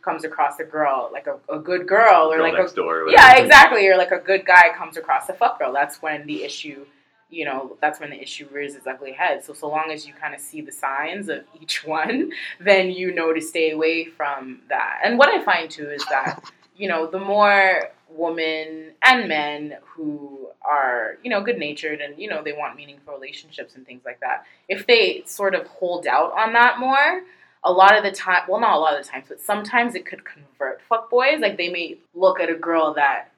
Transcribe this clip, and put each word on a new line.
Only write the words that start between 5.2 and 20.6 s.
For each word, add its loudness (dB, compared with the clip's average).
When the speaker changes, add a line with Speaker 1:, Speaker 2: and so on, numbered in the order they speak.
Speaker 1:
a -8
fuck 0
girl. -4
That's -2
when -8
the -8
issue, -14
you -10
know, -8
that's -2
when -14
the -18
issue -16
rears -10
its -16
ugly -12
head. -4
So, -20
so -12
long -4
as -14
you -20
kinda -12
see -16
the -16
signs -8
of -8
each -10
<laughs> -4
one, -4
then 2
you -6
know -2
to -4
stay -2
away -2
from -10
that. -4
And -2
what 4
I -2
find -2
too -14
is -10
that, -6
Speaker 2:
<laughs> -20
Speaker 1:
you -8
know, -4
the -6
more 2
women -6
and 4
men -6
who -14